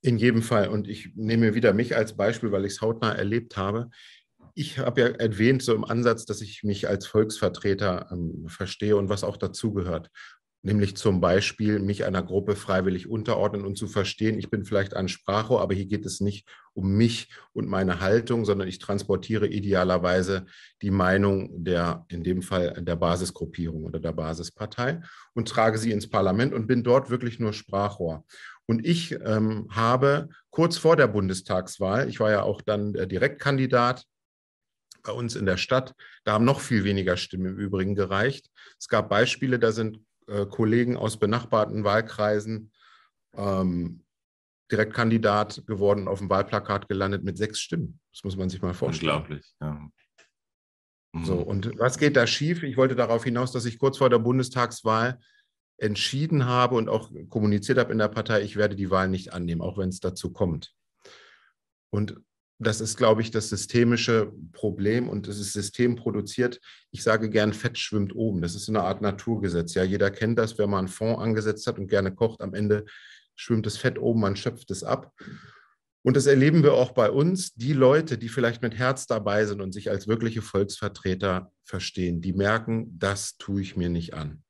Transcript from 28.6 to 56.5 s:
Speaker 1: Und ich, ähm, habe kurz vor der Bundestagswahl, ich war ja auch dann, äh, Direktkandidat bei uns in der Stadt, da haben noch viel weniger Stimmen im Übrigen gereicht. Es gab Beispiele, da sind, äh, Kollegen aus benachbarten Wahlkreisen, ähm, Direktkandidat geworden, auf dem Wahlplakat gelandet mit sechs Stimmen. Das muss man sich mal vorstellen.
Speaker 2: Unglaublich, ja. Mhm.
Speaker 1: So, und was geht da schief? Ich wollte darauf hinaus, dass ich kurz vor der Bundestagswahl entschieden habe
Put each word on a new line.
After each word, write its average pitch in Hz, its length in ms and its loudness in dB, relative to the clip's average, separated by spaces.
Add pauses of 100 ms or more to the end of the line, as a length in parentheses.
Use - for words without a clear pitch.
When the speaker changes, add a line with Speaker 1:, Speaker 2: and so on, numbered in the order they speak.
Speaker 1:
Und 113 200 0
ich, 170 260 0 (100)
ähm, 110 460 0
habe 127 640 2 (180)
kurz 170 300 2
vor 160 180 6
der 139 120 6
Bundestagswahl, 98 1000 -2
ich 110 120 -6
war 107 100 4
ja 101 120 4
auch - 200 -2
dann, 104 320 -2
äh, 92 120 -2
Direktkandidat 127 1000 0 (960)
bei 107 100 -8
uns 113 240 -6
in 104 80 -4
der 92 140 0
Stadt, 131 340 -2 (320)
da 107 80 2
haben 110 140 4
noch 143 140 4
viel 107 240 0
weniger 95 340 2
Stimmen 92 260 -6
im 95 140 -6
Übrigen 98 360 -2
gereicht. 98 540 -2 (300)
Es - 100 -16
gab 107 220 0
Beispiele, 123 480 2
da 117 120 4
sind, 110 280 -4 (300)
äh, 101 180 -2
Kollegen 117 500 2
aus 110 220 -4
benachbarten 107 640 0
Wahlkreisen, 107 880 0 (600)
ähm, 92 680 -2 (680)
Direktkandidat 107 920 2
geworden, 101 420 0
auf 95 120 -4
dem 95 100 -4
Wahlplakat 101 580 0
gelandet 98 340 -2
mit 92 140 -4
sechs 107 240 -4
Stimmen. - 400 -6 (140)
Das - 100 -20
muss 92 140 -6
man 92 100 -2
sich 92 140 -6
mal 90 100 -2
vorstellen. 82 400 -2
Speaker 2:
Unglaublich, 76 480 -6
ja. 76 260 -8 (1300)
Mhm. 82 140 -8
Speaker 1:
So, 92 80 0
und 98 440 -4
was 127 200 0
geht 147 180 4
da 120 100 6
schief? 165 360 -2
Ich 127 160 -4
wollte 131 180 4
darauf 117 280 0
hinaus, 123 280 -2
dass 120 140 -4
ich 113 120 -8
kurz 135 200 0
vor 135 100 6
der 120 100 6
Bundestagswahl 120 1040 0 (560)
entschieden 135 720 0
habe 123 300 2